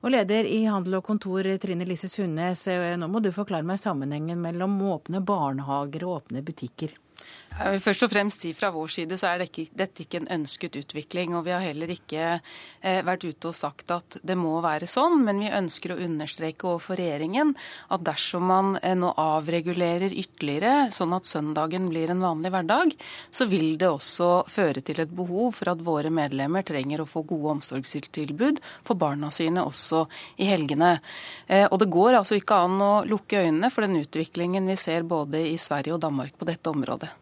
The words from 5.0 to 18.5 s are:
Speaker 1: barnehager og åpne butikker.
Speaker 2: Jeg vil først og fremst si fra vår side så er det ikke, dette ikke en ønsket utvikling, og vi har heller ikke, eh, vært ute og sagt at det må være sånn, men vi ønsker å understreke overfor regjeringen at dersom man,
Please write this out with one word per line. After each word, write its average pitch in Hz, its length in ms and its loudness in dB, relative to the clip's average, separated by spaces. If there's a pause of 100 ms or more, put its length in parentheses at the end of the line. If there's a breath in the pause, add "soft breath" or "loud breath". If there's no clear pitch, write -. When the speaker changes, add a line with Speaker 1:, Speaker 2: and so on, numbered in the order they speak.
Speaker 1:
barnehager 143 840 -2
og 165 160 -6
åpne 127 180 -8
butikker. 151 480 -8 (640 loud breath)
Speaker 2:
Jeg - 220 -2
vil 190 100 -2
først 202 180 4
og 233 80 2
fremst 202 300 2
si 165 160 -6
fra 202 160 0
vår 160 180 -4
side 175 300 -4
så 196 80 0
er 175 100 0
det 180 140 -4
ikke, - 240 -10
dette 185 260 -4
ikke 165 200 -6
en 165 180 -2
ønsket - 400 -6
utvikling, 170 560 -6
og 165 80 -4
vi 180 80 -2
har 180 80 0
heller 160 320 -4
ikke, 165 480 -4 (400 loud breath)
eh, 185 240 0
vært 180 240 -2
ute 160 220 -8
og 170 40 -8
sagt - 380 -6
at - 320 -6
det 185 100 -2
må 165 300 0
være 156 240 0
sånn, 302 340 4
men 202 160 2
vi 208 140 -2
ønsker 185 400 -2
å 170 100 -6
understreke 160 640 -6
overfor 175 300 -2
regjeringen 185 580 0 (380 loud breath)
at 180 100 -2
dersom 175 460 -2
man, 190 340 4